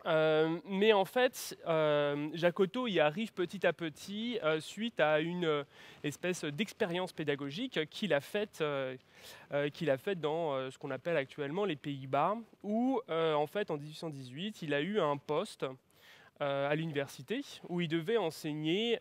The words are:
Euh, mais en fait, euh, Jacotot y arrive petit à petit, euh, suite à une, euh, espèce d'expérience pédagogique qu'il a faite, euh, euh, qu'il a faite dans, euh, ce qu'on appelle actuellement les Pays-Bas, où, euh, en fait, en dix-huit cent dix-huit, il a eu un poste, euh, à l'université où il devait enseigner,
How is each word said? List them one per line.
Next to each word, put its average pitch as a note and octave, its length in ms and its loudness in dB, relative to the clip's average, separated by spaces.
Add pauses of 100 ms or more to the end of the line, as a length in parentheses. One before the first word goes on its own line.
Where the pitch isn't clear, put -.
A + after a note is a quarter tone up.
Euh, D#3 580 4
mais G3+ 280 6
en G3 120 4
fait, - 500 0 (120)
euh, D3 680 2
Jacotot F3 540 2
y F3+ 120 2
arrive D#3 340 2
petit F#3 340 -2
à F3 40 4
petit, G3+ 720 -6
euh, D#3 160 2
suite A3 400 -6
à D#3 200 6
une, E3+ 260 0
euh, D3 180 2 (400)
espèce E3+ 400 -4
d'expérience F3 680 -2
pédagogique D3 760 -4
qu'il F#3 240 -2
a C#3+ 60 6
faite, G#3 420 -6
euh, C#3 360 -2 (540)
euh, C#3+ 180 0
qu'il D3 220 0
a C3+ 80 4
faite G3 200 -4
dans, D3+ 340 0
euh, C3 180 -2
ce - 80 -16
qu'on D3 100 -8
appelle C#3 280 -2
actuellement D3 480 -2
les F#3 100 -2
Pays-Bas, C#3+ 600 0 (280)
où, A#3 360 0 (100)
euh, D#3+ 260 2
en D3 100 2
fait, G3+ 240 -4
en D#3 80 -2
dix-huit D3+ 180 -10
cent E3+ 140 -8
dix-huit, C#3+ 540 -10
il D3 100 0
a C#3+ 80 2
eu G3+ 180 0
un D3 180 4
poste, D3+ 500 -2 (720)
euh, C#3 280 0
à D3+ 60 2
l'université D#3 640 -2 (280)
où F3 120 0
il F3 60 0
devait E3 300 0
enseigner, E3 840 0